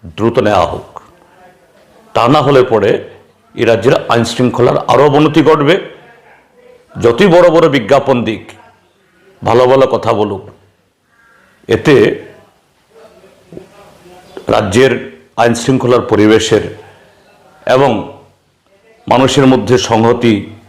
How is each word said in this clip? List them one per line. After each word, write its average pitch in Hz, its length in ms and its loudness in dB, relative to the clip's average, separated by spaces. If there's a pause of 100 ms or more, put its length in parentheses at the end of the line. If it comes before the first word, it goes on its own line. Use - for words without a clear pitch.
(180)
দ্রুত 113 200 0 (100)
নেওয়া 92 240 0
হোক। - 160 -12 (1300)
তা 113 80 0 (100)
না 151 140 4
হলে 139 140 2 (100)
পরে 107 200 0 (640)
এই 120 140 -4
রাজ্যের 113 260 0 (180)
আইনশৃঙ্খলার 123 640 -2 (140)
আরও 127 180 2
অবনতি 151 400 2
ঘটবে। 147 260 2 (1300)
যতই 120 320 2
বড় 175 200 6
বড় 170 100 4 (100)
বিজ্ঞাপন 135 420 0 (100)
দিক, 104 160 -8 (1000)
ভালো 117 300 2
ভালো 135 220 4
কথা 113 200 -4
বলুক, 101 300 -4 (1300)
এতে 139 260 2 (2500)
রাজ্যের 110 360 0 (500)
আইনশৃঙ্খলার 120 680 0
পরিবেশের 110 520 2 (1120)
এবং 135 160 2 (1160)
মানুষের 131 440 0
মধ্যে 120 240 0 (140)
সংহতি 117 460 0 (340)